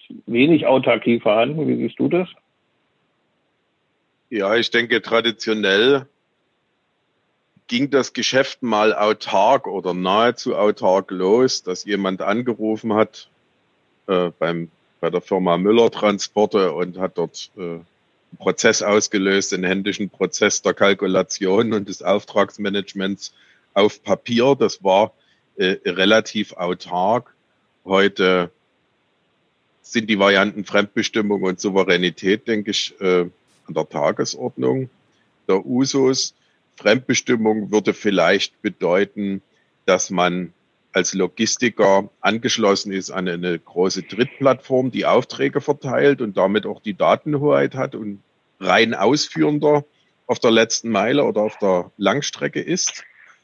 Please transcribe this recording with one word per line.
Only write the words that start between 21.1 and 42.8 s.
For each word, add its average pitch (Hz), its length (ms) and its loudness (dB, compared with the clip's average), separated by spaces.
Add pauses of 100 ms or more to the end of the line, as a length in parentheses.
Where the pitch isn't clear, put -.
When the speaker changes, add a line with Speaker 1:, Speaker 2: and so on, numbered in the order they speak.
Speaker 2:
und 98 140 -4
des 95 140 -12
Auftragsmanagements 98 1300 -4 (400)
auf 101 260 2
Papier. 120 560 0
Das 107 260 -2
war, 98 300 2 (440)
äh, 98 180 0 (100)
relativ 101 680 0
autark. 92 840 -4 (500)
Heute 92 640 2 (1300)
sind 110 260 -6
die 107 80 0
Varianten 98 480 2
Fremdbestimmung 104 800 -2
und 92 160 -2
Souveränität, 92 880 0
denke 107 240 -2
ich, - 280 -6
äh, 90 260 2 (400)
an 82 100 -14
der 80 120 -2
Tagesordnung 123 1040 -4 (580)
der 95 180 0
Usus. 131 680 0 (420)
Fremdbestimmung 110 960 0
würde 104 220 2
vielleicht 95 680 0
bedeuten, 98 800 -2 (440)
dass 92 240 2
man 90 440 -2 (380)
als 92 220 -2
Logistiker 101 960 0 (120)
angeschlossen 104 680 0